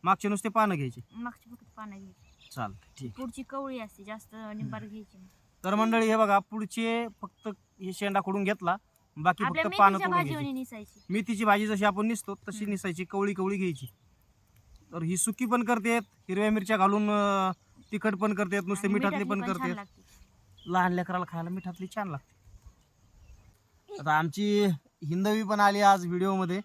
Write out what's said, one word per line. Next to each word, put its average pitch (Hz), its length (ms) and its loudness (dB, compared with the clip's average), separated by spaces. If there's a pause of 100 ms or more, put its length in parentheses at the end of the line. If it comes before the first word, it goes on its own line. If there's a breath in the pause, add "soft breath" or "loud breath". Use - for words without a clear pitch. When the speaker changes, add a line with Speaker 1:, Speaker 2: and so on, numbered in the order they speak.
Speaker 1:
मागचे 185 240 2
नुसते 202 220 -2
पानं 208 260 2
घ्यायचे? 131 260 -6 (100)
Speaker 2:
मागची 233 380 -14
फक्त 240 140 -20 (120)
पानं 208 220 -16
घ्यायची. - 540 -20
Speaker 1:
चालतंय, 104 460 -10
ठीक. 123 180 -12
Speaker 2:
पुढची 254 280 -10
कवळी 269 360 -10
असते, 208 240 -16
जास्त 214 320 -14 (200)
निंबार 214 260 -8
Speaker 1:
हम्म. 214 100 -14
Speaker 2:
घ्यायची 214 260 -18
नाही. - 120 -20 (340)
Speaker 1:
तर 190 120 0
मंडळी 226 320 4
हे 220 100 4
बघा, 202 220 6
पुढचे 226 680 -4 (140)
फक्त - 260 -14 (320)
हे 185 140 -10
शेंडा 196 320 0
खोडून 196 180 -2
घेतला, 185 320 0 (420)
बाकी 175 260 2
Speaker 2:
आपल्या 277 200 0
Speaker 1:
फक्त 339 140 -2
पानं - 140 10
Speaker 2:
मेथीच्या 381 160 0
Speaker 1:
तोडून 349 160 4
Speaker 2:
भाजीवणी 302 200 -2
Speaker 1:
घ्यायची. 269 160 -4
Speaker 2:
निसायची. 226 500 -14
Speaker 1:
मेथीची 208 360 0
भाजी 208 220 4
जशी 208 180 0
आपण 208 220 2
निसतो 214 280 -4
तशी 202 220 -12
Speaker 2:
हम्म. 208 120 -6
Speaker 1:
निसायची, 185 360 -4
कवळी 196 280 -2
कवळी 190 240 -2
घ्यायची. 175 280 -2 (1080)
तर 170 80 -8
ही 170 160 -2
सुकी 220 280 -2
पण 240 180 2
करतेत, 233 380 2 (280)
हिरव्या 208 220 2
मिरच्या 214 260 0
घालून, 202 320 4
अं, 202 420 2 (400)
तिखट 208 240 0
पण 214 180 0
करतेत, 196 320 -2
नुसते 196 220 -2
Speaker 2:
आणि 196 60 2
Speaker 1:
मिठातली 202 240 2
Speaker 2:
मिठातली 202 120 -2
Speaker 1:
पण 202 120 -2
Speaker 2:
पण - 60 -4
छान 190 100 -2
Speaker 1:
करतेत. 254 180 -4
Speaker 2:
लागते. - 340 -16 (560)
Speaker 1:
लहान 180 280 2
लेकराला 180 340 -2
खायला 165 220 -8
मिठातली 185 460 -10
छान 208 140 -4
लागते. - 300 -10 (1600)
आता 151 180 2
आमची 202 480 2 (380)
हिंदवी 196 400 0
पण 208 160 0
आली 202 220 6
आज 196 240 8
व्हिडिओमध्ये. 185 600 0